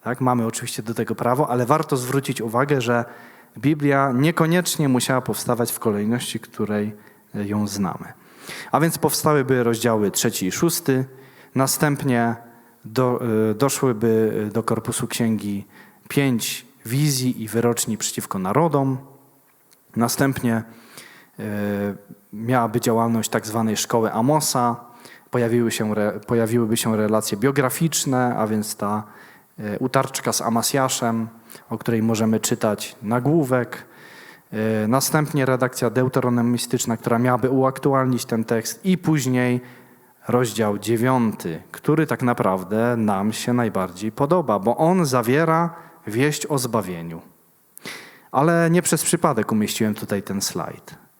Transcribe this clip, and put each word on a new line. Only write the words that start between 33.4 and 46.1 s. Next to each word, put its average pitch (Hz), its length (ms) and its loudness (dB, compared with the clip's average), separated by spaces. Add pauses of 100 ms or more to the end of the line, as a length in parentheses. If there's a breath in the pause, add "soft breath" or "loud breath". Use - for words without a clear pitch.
E, 110 360 0
następnie 139 580 2
redakcja 127 440 0
deuteronomistyczna, 120 1080 0
która 117 220 0
miałaby 127 320 2
uaktualnić 131 720 2
ten 113 200 -2
tekst - 420 -4
i 185 120 4
później 127 600 2 (680 loud breath)
rozdział 110 500 0
dziewiąty, 110 840 0 (100)
który 151 340 0
tak 123 160 -2
naprawdę 110 760 0
nam 107 360 0
się 123 200 -4
najbardziej 101 600 -2
podoba, 143 460 2
bo 110 180 0
on 170 300 2
zawiera 156 680 2 (320 loud breath)
wieść 135 400 0